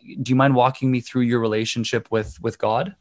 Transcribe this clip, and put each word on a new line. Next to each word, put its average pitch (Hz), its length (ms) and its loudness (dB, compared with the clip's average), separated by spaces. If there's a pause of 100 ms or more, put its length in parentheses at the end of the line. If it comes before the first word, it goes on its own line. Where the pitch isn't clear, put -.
do 127 300 -8
you 127 60 2
mind 135 180 4
walking 131 360 2
me 127 100 0
through 127 220 -2
your 120 180 2
relationship 113 720 -2
with, 110 300 -4
with 113 180 -6
God? 127 420 -2